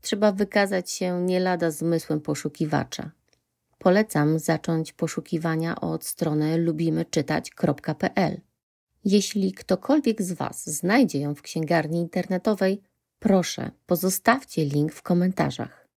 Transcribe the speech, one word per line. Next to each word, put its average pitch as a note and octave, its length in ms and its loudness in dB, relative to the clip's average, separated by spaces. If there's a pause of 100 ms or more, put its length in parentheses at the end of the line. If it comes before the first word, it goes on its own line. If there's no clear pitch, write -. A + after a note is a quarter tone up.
Trzeba G#3 300 2
wykazać G3 600 0
się F3+ 300 -2
nie F3+ 180 2
lada F3 320 0
zmysłem D#3+ 500 -2
poszukiwacza. D3+ 880 -4 (680)
Polecam D#3+ 640 4
zacząć D#3+ 540 -2
poszukiwania E3 880 -4
od D#3+ 240 -4
strony D#3 520 0
lubimyczytać D#3+ 920 0
kropka - 460 -2
p - 200 -2
l. - 260 0 (640)
Jeśli G3 480 0
ktokolwiek A3+ 680 0
z F#3 100 -2
was - 340 -6
znajdzie G3 540 2
ją D3 160 -4
w - 60 -20
księgarni D#3+ 580 -2
internetowej, F#3+ 840 -2 (380)
proszę, - 520 0 (140)
pozostawcie F#3 800 0
link D3 280 0
w - 80 -20
komentarzach. F3 880 -2 (100)